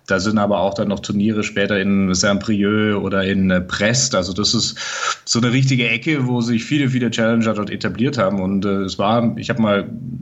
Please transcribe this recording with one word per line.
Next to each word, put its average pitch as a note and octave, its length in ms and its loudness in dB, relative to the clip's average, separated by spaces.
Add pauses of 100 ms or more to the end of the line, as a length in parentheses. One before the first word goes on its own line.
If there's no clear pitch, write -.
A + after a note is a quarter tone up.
Da F#2+ 140 0
sind G#2+ 180 0
aber G2+ 220 2
auch G2 140 0
dann G#2 160 -2
noch G2 100 -2
Turniere G#2 440 0
später G2+ 360 0
in G2 340 2
Saint-Brieuc G2+ 880 2
oder F#2+ 220 0
in, F#2+ 280 2
äh, F2+ 140 2
Brest. G#2+ 500 0
Also F#2 180 -2
das G2+ 200 0
ist - 240 -2 (460)
so - 160 0
eine A#2+ 140 2
richtige C3 340 2
Ecke, B2+ 400 0
wo B2 140 0
sich A#2 240 0
viele, C#3+ 240 0
viele B2 200 0
Challenger A2+ 440 2
dort G2+ 160 -4
etabliert A2 480 -2
haben. G2 240 0
Und, F#2+ 240 0
äh, G2 160 0
es F#2 180 -6
war, G#2 140 2 (240)
ich - 120 -6
hab A2+ 100 -2
mal G2+ 280 2 (340)